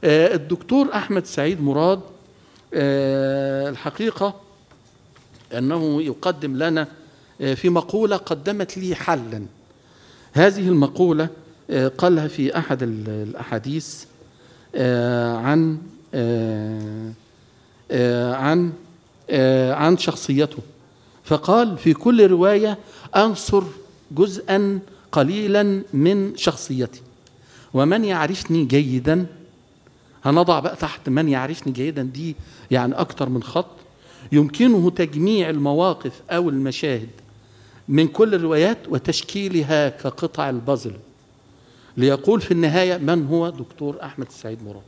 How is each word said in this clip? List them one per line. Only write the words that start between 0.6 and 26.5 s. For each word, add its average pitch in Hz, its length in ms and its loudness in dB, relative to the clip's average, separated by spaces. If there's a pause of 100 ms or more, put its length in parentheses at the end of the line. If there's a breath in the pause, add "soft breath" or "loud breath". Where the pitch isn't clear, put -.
أحمد 196 320 -2
سعيد 160 340 -2
مراد، 151 400 2 (760 soft breath)
آه، 139 920 -2
الحقيقة 196 680 -6 (1200)
أنه 151 440 -2
يقدم 147 540 -4
لنا، 156 320 -2 (520 soft breath)
آه، 135 140 0
في 180 140 0
مقولة 190 480 0
قدمت 185 600 -6
لي 185 160 -4
حلًا. 117 480 -4 (920 soft breath)
هذه 196 360 4
المقولة، 160 600 2 (420 loud breath)
آه، 131 180 0
قالها 156 400 2
في 147 300 -4
أحد 135 240 -4
ال-، 110 260 -6
الأحاديث، 117 960 -8 (720 soft breath)
آه، 120 600 0
عن، 156 420 0 (360)
آه، 110 1000 -4 (760 soft breath)
آه، 123 440 0
عن، 160 380 0 (580)
آه، 131 440 4
عن 160 240 4
شخصيته، 147 600 -2 (680 soft breath)
فقال: 190 540 2
"في 160 160 4
كل 233 320 6
رواية 202 520 4 (380 loud breath)
أنصر 202 460 2 (480)
جزءاً 196 680 0 (340 loud breath)
قليلاً 196 680 2 (120)
من 196 420 2
شخصيتي، - 640 -4 (720 soft breath)